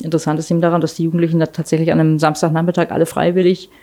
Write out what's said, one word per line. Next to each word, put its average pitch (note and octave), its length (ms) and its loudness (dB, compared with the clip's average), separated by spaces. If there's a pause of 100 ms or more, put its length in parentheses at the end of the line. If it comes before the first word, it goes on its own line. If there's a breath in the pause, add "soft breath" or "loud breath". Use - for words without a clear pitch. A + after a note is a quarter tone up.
interessant D#3 360 -2
ist D#3+ 140 -4
eben E3+ 80 2
daran, E3+ 200 2
dass D#3+ 140 -2
die - 80 -4
Jugendlichen E3 380 0
da D#3+ 60 0
tatsächlich D#3+ 440 -2
an E3 80 2
einem D#3 220 2
Samstagnachmittag E3 720 0
alle D#3+ 160 0
freiwillig F3+ 640 0 (120 soft breath)